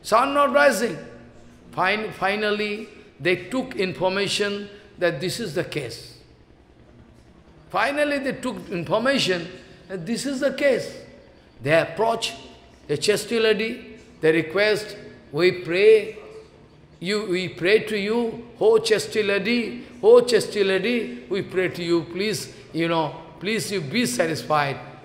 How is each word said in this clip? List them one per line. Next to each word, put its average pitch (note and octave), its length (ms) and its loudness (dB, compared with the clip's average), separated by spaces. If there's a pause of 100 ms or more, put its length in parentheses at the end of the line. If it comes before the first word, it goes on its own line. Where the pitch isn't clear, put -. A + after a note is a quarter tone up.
Sun C4 320 2
not C#4+ 180 2
rising." A#3+ 440 4 (760)
Fin-, G3 400 -2
finally, G#3 760 -4 (300)
they F3 180 0 (140)
took C4 260 -4
information G3+ 920 -2 (300)
that E3+ 220 0
this F#3 200 -4
is F3+ 140 -6
the F3 100 -2
case. - 540 -10 (1500)
Finally, C#4+ 480 0
they C4 140 -4
took G3 360 -8
information F#3 800 0 (400)
that F#3 180 -10
this A3+ 200 -4
is C4+ 140 -4
the C#4 120 0
case. C4 440 0 (680)
They D3+ 160 4
approach A3+ 560 -2 (520)
the D3 120 -2
chesty G#3 420 0
lady, A3 580 0 (220)
they D#3+ 120 4
request, F#3 640 0 (360)
"We F3 200 4
pray, G3 680 4 (840)
you, G#3 260 -2
we F3+ 220 -2
pray G#3+ 360 2
to G#3+ 140 -4
you, A3+ 500 -2 (120)
oh A3 180 6
chesty G#3+ 440 2
lady, G3+ 640 0 (160)
oh A#3 180 10
chesty G#3+ 420 2
lady, G3 680 0
we F#3+ 100 -2
pray F3+ 280 -2
to F3 140 -6
you, E3+ 200 2
please, F#3 500 -6 (220)
you E3 140 0
know, D#3+ 260 0 (260)
please G3 320 -4
you F#3+ 80 -2
be E3 240 -2
satisfied D3+ 720 0 (280)